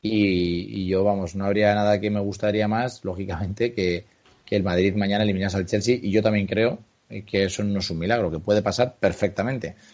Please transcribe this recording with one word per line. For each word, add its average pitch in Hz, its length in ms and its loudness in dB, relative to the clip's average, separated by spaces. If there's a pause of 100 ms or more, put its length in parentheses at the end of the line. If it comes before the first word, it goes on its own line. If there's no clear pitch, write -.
Y, 101 800 0
y 92 60 -4
yo, 95 160 2
vamos, 98 320 0
no 98 100 -2
habría 104 300 4
nada 104 240 2
que 104 100 -2
me 104 100 -2
gustaría 104 480 -2
más, 117 380 -4
lógicamente, 95 680 -4
que, 90 320 -2 (400)
que 104 100 -2
el 98 80 2
Madrid 92 320 2
mañana 101 280 0
eliminase 98 340 0
al 90 100 -2
Chelsea. 107 340 2
Y 98 100 -4
yo 104 120 4
también 104 240 2
creo, 107 320 0 (300)
eh, 107 140 -12
que 101 200 0
eso 95 200 -2
no 101 160 0
es 92 120 -4
un 82 80 -4
milagro, 98 320 0
que 80 80 -4
puede 104 240 2
pasar 123 360 0
perfectamente. 107 760 -2 (180)